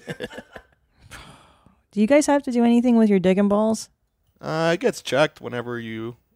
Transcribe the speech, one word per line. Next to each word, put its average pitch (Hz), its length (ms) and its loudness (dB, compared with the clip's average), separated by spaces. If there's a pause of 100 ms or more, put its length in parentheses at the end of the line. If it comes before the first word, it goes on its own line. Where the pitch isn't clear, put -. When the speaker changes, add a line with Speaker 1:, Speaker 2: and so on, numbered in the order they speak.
Speaker 1:
<laughs> - 160 -14 (1700)
Speaker 2:
Do 208 100 -4
you 214 60 2
guys 285 200 4
have 285 160 2
to 269 100 -8
do 240 120 2
anything 240 320 4
with 220 120 6
your 196 100 4
dick 185 200 2
and 202 100 2
balls? 214 400 -2 (520)
Speaker 3:
Uh, 160 340 -2
it 190 60 -4
gets 226 200 -2
checked 147 400 -2
whenever 120 400 -8
you, 113 360 -10 (200)